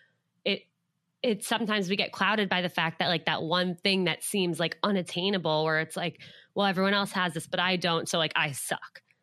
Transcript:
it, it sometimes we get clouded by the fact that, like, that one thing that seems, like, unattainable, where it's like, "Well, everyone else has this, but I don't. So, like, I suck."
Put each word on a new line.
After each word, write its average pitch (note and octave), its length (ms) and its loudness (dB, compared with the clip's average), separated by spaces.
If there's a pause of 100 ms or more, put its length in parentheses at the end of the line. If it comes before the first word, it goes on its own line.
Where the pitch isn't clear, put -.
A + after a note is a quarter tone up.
(440)
it, G3 200 -2 (600)
it G#3+ 220 0
sometimes G#3+ 440 0
we G3+ 60 0
get G3+ 160 0
clouded G3+ 380 0
by F3+ 120 2
the F3 80 0
fact E3 300 0
that, F3 80 0
like, E3 180 0
that - 180 2
one F3+ 320 0
thing F#3+ 300 2
that D#3+ 180 -2
seems, F3 360 0
like, E3 240 -2
unattainable, F3+ 800 0
where D#3 160 2
it's D#3+ 160 -4
like, E3+ 240 -4 (360)
"Well, G3+ 100 2
everyone G3 300 2
else G3+ 160 0
has F3+ 220 0
this, D#3+ 140 -8
but F3+ 120 -2
I F#3 160 2
don't. E3+ 340 0
So, F#3 80 0
like, D#3 180 0
I D#3 180 0
suck." - 480 -8 (220)